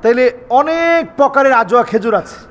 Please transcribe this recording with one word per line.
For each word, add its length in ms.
তাইলে 220
অনেক 420
প্রকারের 440
আজোয়া 280
খেজুর 320
আছে। 160